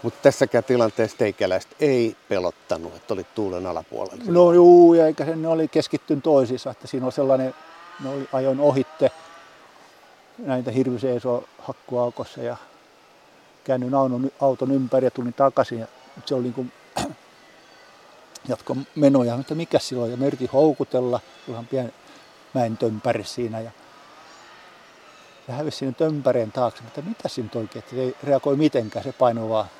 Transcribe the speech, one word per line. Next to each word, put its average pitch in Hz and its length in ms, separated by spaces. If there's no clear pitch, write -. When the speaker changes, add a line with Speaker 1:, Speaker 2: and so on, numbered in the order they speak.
Speaker 1:
Mut - 180
tässäkään 131 420
tilanteessa 113 540
teikäläistä 95 640
ei 127 360
pelottanut, 85 680
että - 180
olit 92 220
tuulen 92 300
alapuolella? 87 640
Speaker 2:
No 175 260
juu, 175 400
ja 160 140
eikä 151 180
se, 165 100
ne 160 120
oli 160 200
keskittynyt 147 560
toisiinsa, 131 480
että - 160
siinä 127 180
on 127 60
sellainen, 131 420
ne 135 60
oli, 139 240
ajoin 135 260
ohitte 135 520
näitä 127 340
hirveän 123 460
iso 120 260
hakkuaukossa - 840
ja 120 160
käännyin 127 300
auton, 131 380
auton 135 300
ympäri 131 340
ja 123 60
tulin 120 220
takaisin. 131 460
Ja 113 80
se 135 100
oli 123 80
niinku 123 220
<clears throat> - 200
jatko - 260
menoja, 135 400
että 135 200
mikä 160 240
sillä 123 240
on. 113 80
Ja 120 60
mä 135 80
yritin 135 280
houkutella, 131 680
ihan 117 200
pieni 123 260
mäen 117 240
tömpäri 110 460
siinä. 113 360
Ja, 113 120
ja 127 60
hävisi 147 240
sinne 131 160
tömpäreen 127 580
taakse, 120 320
mutta 143 180
mitä 202 260
siinä 117 180
nyt 104 100
oikein, 110 280
että 123 120
se 131 60
ei 127 220
reagoi 139 320
mitenkään, 123 480
se 135 80
painoi 117 380
vaan 107 160